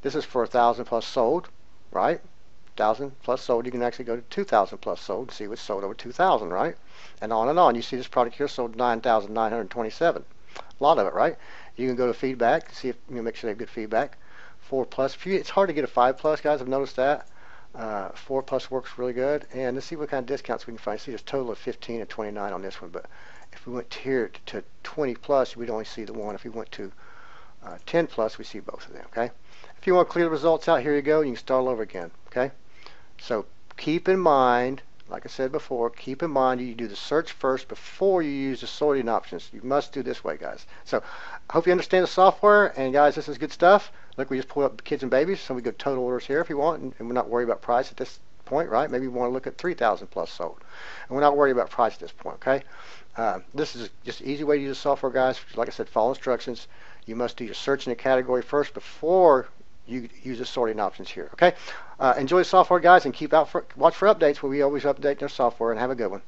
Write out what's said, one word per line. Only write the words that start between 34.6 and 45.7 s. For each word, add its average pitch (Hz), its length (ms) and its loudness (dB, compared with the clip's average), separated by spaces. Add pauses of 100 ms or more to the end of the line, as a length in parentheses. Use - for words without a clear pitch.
like - 160 -10
I - 20 -12
said 131 240 -2
before, 127 380 -2
keep 131 340 -6
in 165 80 -2
mind 131 300 4
you 123 120 -6
do 117 140 -6
the 101 80 -10
search 156 380 -2
first 131 340 0
before - 540 0
you 151 100 0
use 135 300 -2
the 117 60 -8
sorting 139 420 2
options. 92 420 -2
You 107 100 -12
must 135 300 0
do 139 100 -6
this 127 220 -6
way, 78 140 -4
guys. - 280 -10 (200)
So - 180 0 (460)
I - 20 -8
hope 165 140 4
you 180 80 6
understand 180 300 4
the 170 40 2
software. 202 600 8 (120)
And 131 140 0
guys, 143 220 8
this 156 120 -6
is 143 100 -6
good 151 140 -4
stuff. 185 400 6 (240)
Look, 139 140 -4
we 131 80 0
just 127 100 -4
pulled 143 180 2
up 123 200 -2
kids 139 180 -2
and 127 80 0
babies. 160 300 4
So - 120 -6
we 123 80 -4
go 117 100 -2